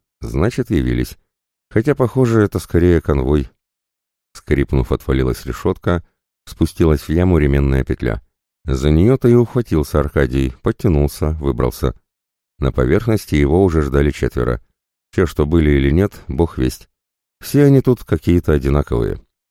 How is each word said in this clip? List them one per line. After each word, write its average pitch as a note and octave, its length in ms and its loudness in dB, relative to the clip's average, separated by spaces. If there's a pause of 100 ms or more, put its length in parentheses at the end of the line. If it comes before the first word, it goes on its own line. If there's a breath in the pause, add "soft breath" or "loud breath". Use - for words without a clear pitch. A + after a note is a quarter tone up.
(220)
Значит, F2+ 480 -4
явились. B1 480 -2 (500)
Хотя, - 260 0
похоже, A#2+ 460 0
это G2 180 0
скорее E2+ 440 2
конвой. C#2 480 -2 (840)
Скрипнув, C#2 600 -2
отвалилась C2 520 -4
решетка, F2 580 -4 (440)
спустилась D#2 560 0
в - 80 -12
яму F2 260 2
ременная C#2 480 0
петля. A1+ 380 -6 (420)
За C#2 260 -2
нее-то A2 380 4
и A#2+ 60 6
ухватился A2 640 0
Аркадий, C2+ 540 -2 (100)
подтянулся, D#2 680 0 (100)
выбрался. B1+ 540 -4 (640)
На C2+ 120 -2
поверхности G2+ 640 0
его D2 300 4
уже E2 160 2
ждали C#2+ 300 0
четверо. A#1+ 500 -4 (500)
Те, - 140 0
что D#2 220 -2
были D#2 240 2
или C#2 200 2
нет, F#2 380 0
бог E2 300 -2
весть. - 320 -6 (500)
Все C#3+ 240 0
они C#3 160 6
тут B2 240 0
какие-то - 480 0
одинаковые. C2+ 720 -2 (280)